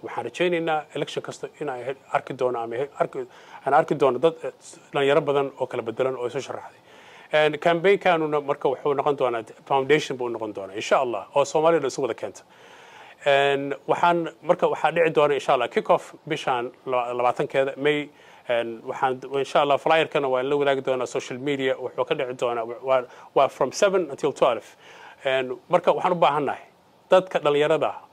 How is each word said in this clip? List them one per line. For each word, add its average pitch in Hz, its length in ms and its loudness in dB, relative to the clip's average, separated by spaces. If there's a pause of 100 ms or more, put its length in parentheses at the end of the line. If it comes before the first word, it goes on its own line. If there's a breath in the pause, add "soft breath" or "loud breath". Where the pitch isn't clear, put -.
Waxaan - 220 -8
rajaynaynaa 165 580 -2 (120)
election 147 280 -6
kasta - 260 -12 (120)
in 151 80 -6
ay 123 160 -10
he-, 135 120 -8 (160)
arki 143 260 -4
doono 123 220 0
ama 117 160 -8
he-, 139 120 -4 (120)
arki, 131 260 -6 (400 loud breath)
aan 139 80 0
arki 156 260 4
doono 135 180 4
dad, 165 160 2 (100)
eh, 131 80 -8 (400)
dhalinyaro 143 280 4
badan 139 400 0
oo 131 60 -2
kala 123 160 -6
bedelan 120 340 -2
oo 123 100 -6
isu 127 140 -6
sharaxday. - 400 -14 (520 loud breath)
En, 151 260 2
campaign-kaanuna 170 840 2
marka 143 280 -2
wuxuu 143 260 -2
noqon 139 240 0
doonaa 120 240 0 (240)
foundation 139 520 0
buu 123 100 -4
noqon 110 260 -6
doonaa, 95 220 -10
insha 117 220 0
Allah, 117 360 -2
oo 139 100 4
Soomaalida 156 420 2
isu 127 160 -4
wada 113 120 -2
keenta. - 280 -12 (840 loud breath)
En, 139 500 2 (140)
waxaan, 170 420 2 (120)
marka 170 260 0
waxaa 151 260 0
dhici 165 200 4
doona, 147 200 4
insha 139 200 0
Allah, 120 140 0
kick-off - 460 0 (140)
bishaan 131 420 -4 (160)
laba-, 123 280 -2
labaatankeeda 135 600 0
May. 147 320 0 (400 loud breath)
En, 117 380 -2
waxaan, 127 340 -2 (180)
insha 139 240 0
Allah, 143 160 4
flyer-kana 156 500 2
waa 127 140 0
la 143 140 0
wadaagi 139 280 0
doonaa 127 220 -2
social 131 320 -8
media. 131 360 -2
Wuxuu 131 300 -4
ka 160 100 -2
dhici 131 260 -6
doonaa, 117 240 -2
wa-, 117 180 -10
waa, 131 200 2 (320 loud breath)
waa 165 140 6
from 131 240 -2
seven 190 380 0
until 135 220 -4
twelve. 123 440 0 (480 loud breath)
En, 131 340 -2 (100)
marka 175 240 2
waxaan 151 200 0
u 180 40 -2
baahannahay 147 460 0 (480)
dadka 185 280 4
dhalinyarada 147 560 2 (180)